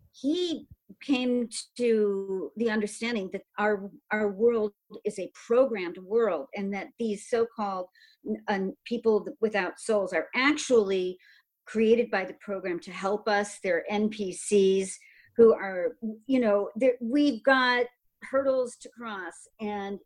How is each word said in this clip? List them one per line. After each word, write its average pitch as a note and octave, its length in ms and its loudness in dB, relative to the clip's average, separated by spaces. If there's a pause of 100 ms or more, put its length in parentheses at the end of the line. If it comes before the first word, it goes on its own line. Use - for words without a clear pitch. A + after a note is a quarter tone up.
(120)
He E4 560 -4 (340)
came B3 460 0 (300)
to G3 800 0
the A3+ 120 0
understanding G#3+ 640 -4
that F#3+ 120 -10 (140)
our, G3+ 320 0 (220)
our G#3+ 180 0
world G#3+ 440 0 (320)
is G3+ 140 -4
a F3+ 120 -8 (160)
programmed G#3 520 2
world, F#3 540 0
and G3 200 -6
that F#3+ 140 -8 (120)
these G#3+ 300 -4
so-called, G#3 580 -2 (400)
n-, G#3+ 220 -6
uh, G3 240 -2 (100)
people A3 420 0 (140)
without G3+ 400 -2
souls G3+ 320 -2
are E3 240 -2
actually G#3+ 840 2 (480)
created A3+ 460 2
by F#3+ 140 -2
the - 100 -12
program F#3 460 -6
to F#3+ 100 -16
help F#3+ 360 -2
us. G#3 360 0
They're E3+ 260 0
N G#3 200 0
P G#3 240 -6
Cs F#3+ 640 2 (400)
who A3+ 160 10
are, F#3 440 -4 (300)
you C4 120 4
know, G3+ 380 2
they're, B3+ 240 4
we've B3+ 420 2
got B3 420 4 (380)
hurdles C4 580 0
to - 160 -18
cross, G3+ 360 -10 (260)
and G3+ 460 -6